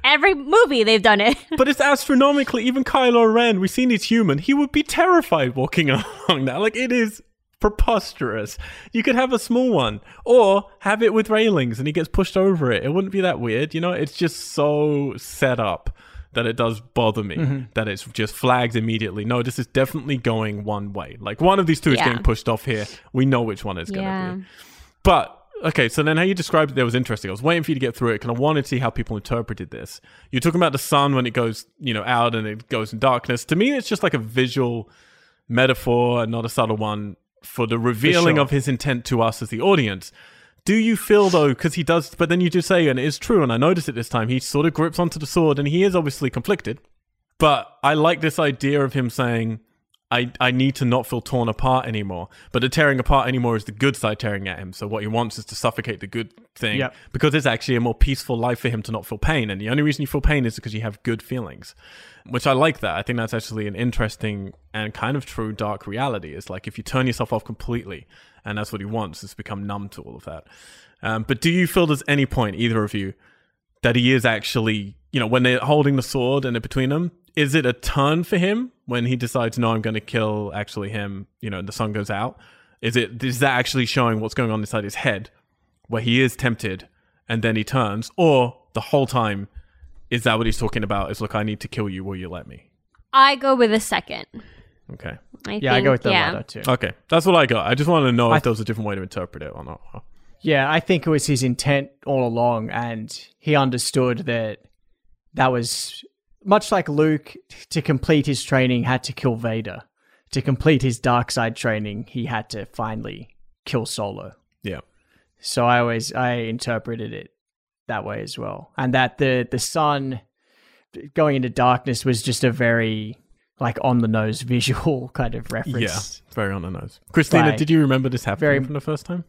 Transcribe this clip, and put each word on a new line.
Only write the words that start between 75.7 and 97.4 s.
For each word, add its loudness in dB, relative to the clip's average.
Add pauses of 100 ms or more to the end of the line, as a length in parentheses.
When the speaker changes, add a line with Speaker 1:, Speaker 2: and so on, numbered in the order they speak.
Speaker 2:
the 2
sword 0
and -2
they're -2
between -2
them, -2 (240)
is 2
it 4
a 2
turn 0
for 0
him 0 (140)
when -2
he 0
decides, -2
"No, 2
I'm 0
gonna -4
kill -4
actually -8
him," -8 (140)
you -8
know, -8
and -8
the -10
sun -4
goes -6
out? -6 (440)
Is -2
it, 0
is -4
that 4
actually 0
showing 0
what's -6
going -2
on -2
inside -4
his -10
head -4 (580)
where -4
he 2
is 0
tempted -4 (420)
and -2
then 2
he -2
turns? -2
Or 4 (160)
the -4
whole 2
time, -2 (600)
is -2
that 2
what 0
he's 0
talking -2
about -2
is, -8
"Look, -6
I 0
need -6
to -12
kill -6
you, -8
will -8
you -12
let -14
me?" -20 (440)
Speaker 1:
I 8
go 2
with 4
the 2
second. -6 (680)
Speaker 2:
Okay. -14 (300)
Speaker 1:
I -8
Speaker 3:
Yeah, 2
I 4
Speaker 1:
think, 2
Speaker 3:
go 6
with 0
the 0
Speaker 1:
yeah. 2
Speaker 3:
latter -12
too. 0
Speaker 2:
Okay. 0 (160)
That's 2
what 6
I 6